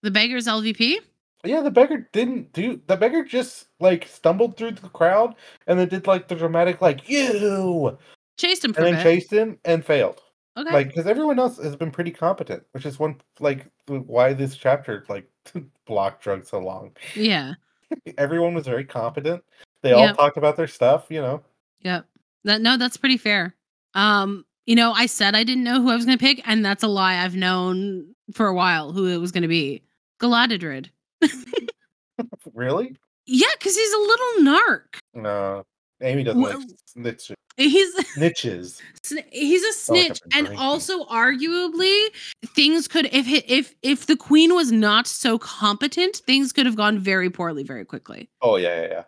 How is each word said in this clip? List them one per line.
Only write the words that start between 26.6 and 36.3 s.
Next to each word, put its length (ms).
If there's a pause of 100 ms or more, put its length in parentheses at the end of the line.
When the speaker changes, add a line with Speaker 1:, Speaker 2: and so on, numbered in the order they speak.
Speaker 1:
that's 200
a 40
lie. 280
I've 200
known 800 (180)
for 140
a 80
while 380
who 140
it 100
was 160
gonna 160
be. 320 (400)
Galadriel. 680 (320)
<laughs> 80 (1200)
Speaker 2:
Really? 420 (300)
Speaker 1:
Yeah, 220 (120)
'cause 160
he's 180
a 40
little 560
narc. 440 (160)
Speaker 2:
No. 500 (380)
Amy 220
doesn't 180